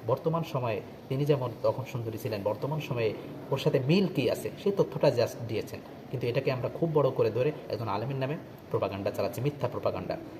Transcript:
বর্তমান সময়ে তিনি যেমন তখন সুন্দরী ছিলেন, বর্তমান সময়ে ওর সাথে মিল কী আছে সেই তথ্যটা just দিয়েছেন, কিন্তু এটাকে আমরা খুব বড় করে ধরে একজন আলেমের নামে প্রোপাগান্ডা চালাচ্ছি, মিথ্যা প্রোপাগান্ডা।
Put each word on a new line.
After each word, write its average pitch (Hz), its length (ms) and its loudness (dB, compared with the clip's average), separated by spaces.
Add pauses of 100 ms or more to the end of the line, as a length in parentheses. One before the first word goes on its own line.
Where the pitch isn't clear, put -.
বর্তমান 160 360 2
সময়ে 120 380 -2 (280)
তিনি 135 160 0
যেমন 127 260 2 (120)
তখন 113 300 2
সুন্দরী 113 260 -4
ছিলেন, 107 240 -2
বর্তমান 135 380 0
সময়ে 117 340 0 (360)
ওর 139 80 2
সাথে 139 280 4
মিল 185 200 6
কী - 240 2
আছে - 200 -2 (120)
সেই 135 100 2
তথ্যটা 156 360 4
just 120 400 0
দিয়েছেন, - 320 -4 (300)
কিন্তু 123 160 -2
এটাকে 131 260 2
আমরা 120 220 -2
খুব 165 200 0
বড় 135 160 6
করে 120 200 4
ধরে 127 220 2 (160)
একজন 110 200 -4
আলেমের 113 280 -2
নামে 135 200 -2 (340)
প্রোপাগান্ডা 101 400 0
চালাচ্ছি, 101 300 -2
মিথ্যা 131 280 0
প্রোপাগান্ডা। 92 480 -2 (240)